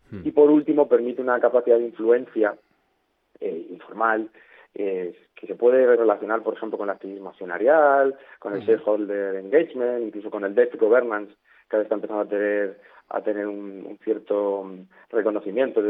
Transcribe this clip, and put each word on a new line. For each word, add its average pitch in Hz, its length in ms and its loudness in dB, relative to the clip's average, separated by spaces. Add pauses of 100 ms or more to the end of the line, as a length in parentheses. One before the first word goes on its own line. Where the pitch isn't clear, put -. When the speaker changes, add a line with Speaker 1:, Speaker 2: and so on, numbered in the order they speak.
(100)
Speaker 1:
Hmm. 101 140 -12
Speaker 2:
Y 156 80 -6
por 147 180 8
último, 147 380 4
permite 120 340 0
una 127 160 0
capacidad 120 400 4
de 120 60 -2
influencia, 113 720 0 (840)
eh, 85 300 -8
informal, 110 580 -4 (460)
eh, 92 400 -6 (200)
que - 120 -18
se 98 80 -10
puede 123 300 4 (120)
relacionar, 107 460 0
por 110 120 -2
ejemplo, 107 240 -8
con 101 100 -6
el 98 60 -4
activismo 98 360 -14
accionarial, 135 840 2 (240)
con - 160 -10
el 98 60 -4
Speaker 1:
Ujú. 101 80 -12
Speaker 2:
shareholder 101 680 0
engagement, 123 720 -2
incluso 104 240 -12
con 101 140 -6
el 98 100 -4
debt 120 240 2
governance, 107 540 2 (360)
que - 80 -2
ahora 107 80 2
está 107 100 -4
empezando 104 280 -4
a 101 60 -8
tener, 101 520 -2 (300)
a - 100 -6
tener 104 260 -4
un, 101 400 -12
un 101 160 -16
cierto, 101 640 -2
mm, 95 160 -14 (300)
reconocimiento, 107 680 -2
es 104 100 2